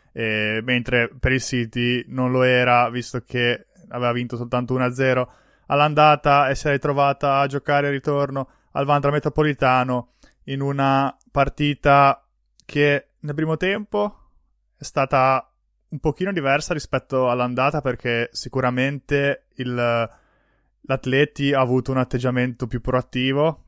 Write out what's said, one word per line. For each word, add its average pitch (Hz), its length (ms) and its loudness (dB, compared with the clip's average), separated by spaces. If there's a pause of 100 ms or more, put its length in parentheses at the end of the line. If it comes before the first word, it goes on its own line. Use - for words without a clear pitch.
(120)
eh, 110 500 -2
mentre 123 460 0
per 131 240 -2
il 127 80 2
City 120 680 -2
non 127 240 -2
lo 127 140 2
era, 123 460 4
visto 120 360 -8
che 120 400 -2 (220)
aveva 123 240 -2
vinto 120 240 -6
soltanto 123 380 -4
uno 127 100 0
a 123 80 -2
zero 127 400 0 (340)
all'andata 143 840 4
e 139 60 0
si 151 140 -4
è - 20 2
ritrovata 139 720 0
a 139 80 0
giocare 143 400 0
il 139 60 -2
ritorno 139 540 -2 (220)
al 143 140 -2
Vandra 143 260 2
Metropolitano 131 1040 0 (320)
in 135 160 -8
una 139 520 0 (160)
partita 143 960 2 (400)
che 143 420 0 (120)
nel 147 160 -10
primo 160 220 -2
tempo 208 720 -4 (500)
è 139 60 -16
stata 131 680 0 (400)
un 147 80 -8
pochino 180 320 -2
diversa 143 400 0
rispetto 131 580 -2
all'andata, 123 500 0
perché 120 520 -4
sicuramente 135 1120 -4 (100)
il, 123 180 -6
l'Atleti 131 1800 -2
ha 135 80 2
avuto 127 300 0
un 131 80 0
atteggiamento 127 680 -2
più 117 140 -6
proattivo, 135 880 -2